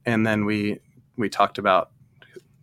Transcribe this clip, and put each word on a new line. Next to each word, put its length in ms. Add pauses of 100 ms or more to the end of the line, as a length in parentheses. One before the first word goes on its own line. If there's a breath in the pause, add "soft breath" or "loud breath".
And 220
then 180
we 340 (400)
we 100
talked 300
about 320 (720 loud breath)